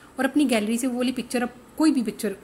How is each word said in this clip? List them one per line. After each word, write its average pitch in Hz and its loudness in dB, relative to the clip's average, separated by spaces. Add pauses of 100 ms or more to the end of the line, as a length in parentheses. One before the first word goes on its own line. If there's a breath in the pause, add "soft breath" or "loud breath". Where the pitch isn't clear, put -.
(180 loud breath)
और 262 0
अपनी 285 2
gallery 226 0
से 240 -2
वो 240 -4
वाली 247 -2
picture, 247 -4
अब 240 -6 (240)
कोई 311 6
भी 262 2
picture, 196 -4